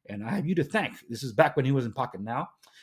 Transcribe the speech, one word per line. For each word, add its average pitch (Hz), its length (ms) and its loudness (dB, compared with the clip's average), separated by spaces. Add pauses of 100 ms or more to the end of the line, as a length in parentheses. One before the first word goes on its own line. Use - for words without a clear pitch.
and 104 160 -8
I 110 60 -4
have 147 180 0
you 185 80 0
to 165 80 2
thank." 175 440 -2
This 113 140 -8
is 127 120 -8
back 147 220 6
when 135 100 2
he 135 60 4
was 131 140 2
in 113 80 -4
Pocket 120 280 -4
Now. 120 280 -4 (340)